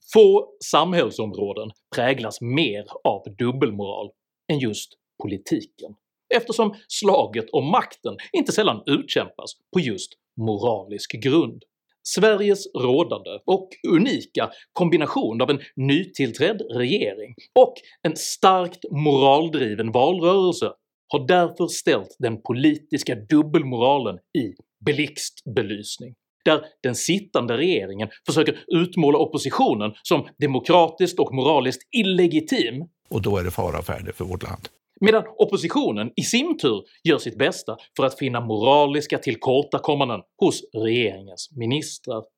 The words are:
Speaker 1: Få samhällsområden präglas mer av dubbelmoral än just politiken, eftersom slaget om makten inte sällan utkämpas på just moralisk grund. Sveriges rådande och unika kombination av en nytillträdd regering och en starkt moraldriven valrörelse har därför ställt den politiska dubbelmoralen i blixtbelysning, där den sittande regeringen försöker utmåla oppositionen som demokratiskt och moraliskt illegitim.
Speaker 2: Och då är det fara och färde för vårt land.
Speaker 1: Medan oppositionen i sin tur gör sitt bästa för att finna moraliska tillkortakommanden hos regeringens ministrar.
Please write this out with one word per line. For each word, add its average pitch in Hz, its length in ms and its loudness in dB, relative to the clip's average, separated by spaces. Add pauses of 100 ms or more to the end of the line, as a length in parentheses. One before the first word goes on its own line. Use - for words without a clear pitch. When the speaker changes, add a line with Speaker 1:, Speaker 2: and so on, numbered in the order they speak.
(120)
Speaker 1:
Få 208 360 8 (160)
samhällsområden 110 1040 0 (260)
präglas 120 440 -2
mer 120 440 -2 (200)
av 101 180 -2 (160)
dubbelmoral 104 720 -4 (420)
än 147 60 0
just 110 300 -6 (340)
politiken, - 720 -8 (400)
eftersom 226 400 0 (140)
slaget 120 640 0
om 139 180 0
makten 175 460 -2 (160)
inte 339 200 0
sällan 151 340 0
utkämpas - 640 -2 (220)
på 185 80 2
just 113 300 -6 (260)
moralisk 104 840 -4
grund. 135 400 0 (400)
Sveriges 202 720 2
rådande 117 560 0 (160)
och 190 220 0 (200)
unika 160 600 0 (220)
kombination 151 720 0
av 131 80 0
en 139 100 0 (160)
nytillträdd 147 840 -2 (120)
regering 123 600 -2 (240)
och 254 160 6 (280)
en 151 140 -2
starkt 185 760 0
moraldriven 139 1000 2
valrörelse 175 800 2 (360)
har 135 180 -2
därför 175 400 2
ställt 127 520 -2
den 113 240 -4
politiska 143 720 0
dubbelmoralen 131 1000 2 (240)
i 110 140 -4 (320)
blixtbelysning, 127 1300 -4 (300)
där 156 160 4 (220)
den 123 120 -2
sittande 127 640 -2
regeringen 107 520 -2 (180)
försöker 151 400 0
utmåla 165 520 2
oppositionen 135 760 0 (100)
som 143 260 0 (100)
demokratiskt 165 800 2
och 147 160 0
moraliskt 131 480 0 (140)
illegitim. 175 760 2 (360)
Speaker 2:
Och 107 120 -2
då 101 140 0
är 90 80 -2
det 87 60 -4
fara 87 280 -4
och - 60 -8
färde - 280 -8
för - 120 -10
vårt 90 180 -8
land. - 260 -12 (340)
Speaker 1:
Medan 214 220 4 (140)
oppositionen 135 800 0
i 190 60 -2
sin 285 360 -2
tur 110 240 -2 (220)
gör 147 140 2
sitt 107 200 -10
bästa 131 380 -4 (200)
för 135 80 0
att 131 140 -2
finna 120 220 -4
moraliska 139 800 2
tillkortakommanden 135 1000 -2 (160)
hos - 260 2 (100)
regeringens 107 840 -4
ministrar. 120 680 -6 (140)